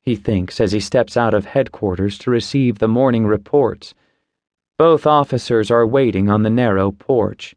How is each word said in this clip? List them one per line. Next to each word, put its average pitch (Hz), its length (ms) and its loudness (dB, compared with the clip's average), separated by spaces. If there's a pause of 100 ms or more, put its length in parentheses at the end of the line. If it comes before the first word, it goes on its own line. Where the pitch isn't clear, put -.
he 120 160 -2
thinks 98 440 -4
as 101 120 0
he 104 80 -2
steps - 360 -2
out 113 180 0
of 101 100 0
headquarters 101 720 -4
to - 120 -6
receive 120 480 -2
the 110 100 0
morning 117 360 2
reports. 107 680 -2 (840)
Both 160 300 4
officers 127 640 0
are 117 160 4
waiting 110 420 0
on 107 140 2
the 110 80 0
narrow 104 400 0
porch. 101 680 -4